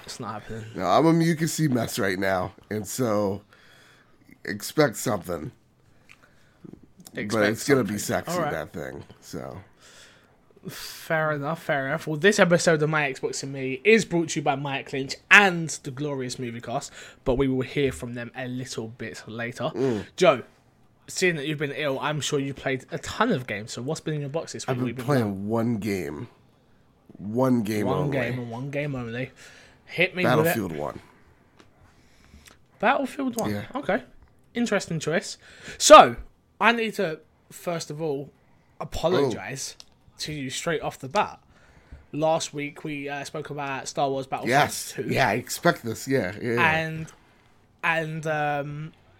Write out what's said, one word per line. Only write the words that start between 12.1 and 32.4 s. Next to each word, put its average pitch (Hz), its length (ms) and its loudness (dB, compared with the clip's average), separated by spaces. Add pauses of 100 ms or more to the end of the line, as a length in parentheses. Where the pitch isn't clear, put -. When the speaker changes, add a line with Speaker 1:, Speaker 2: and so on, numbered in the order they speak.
Speaker 1:
this 202 220 6
episode 170 420 6
of 151 80 2
My 147 220 0
Xbox - 320 -6
and 139 100 -8
Me 131 300 -4
is 220 220 8
brought 165 240 0
to 156 100 -4
you 147 40 -6
by 143 120 2
Mike 135 380 -6
Lynch 135 220 -4 (140)
and 180 400 8 (140)
the 147 80 -8
Glorious 131 480 -6
Movie 117 220 -8
Cast, 123 300 -6 (340)
but 127 100 4
we 135 120 4
will 131 140 2
hear 135 300 0
from 123 240 -10
them 120 200 -10
a 131 120 -8
little 123 400 -8
bit 113 400 -12
later. 117 380 -6 (100)
Speaker 2:
Mm. 113 300 0 (100)
Speaker 1:
Joe, 147 280 4 (640)
seeing 175 280 0
that 139 100 -6
you've 151 140 -4
been 143 140 -4
ill, 135 260 -4
I'm 147 220 -2
sure 147 180 -2
you 139 140 -4
played 135 380 -4
a 165 80 -8
ton - 320 -2
of 151 140 -2
games, 107 280 -8
so 120 100 -10
what's 147 160 -6
been 156 160 -6
in 147 60 -4
your 143 80 -6
box 160 240 -8
this 117 120 -10
week? 135 60 -4
Speaker 2:
I've 123 60 -2
Speaker 1:
What 123 60 -2
Speaker 2:
been 127 60 0
Speaker 1:
you 117 60 -6
been 120 100 -10
Speaker 2:
playing 131 180 4
Speaker 1:
playing? 101 260 -4
Speaker 2:
one 117 280 2
game. 90 500 -4 (880)
One 120 440 2
game 107 240 0
Speaker 1:
One 135 140 0
Speaker 2:
only. 143 180 0
Speaker 1:
game 123 220 -2
and 117 100 -8
one 131 220 -8
game 143 240 -4
only. 123 340 -8 (560)
Hit - 300 0
me - 80 -2
with 117 100 4
it. - 40 4
Speaker 2:
Battlefield 117 340 2
one. 73 280 -6 (1800)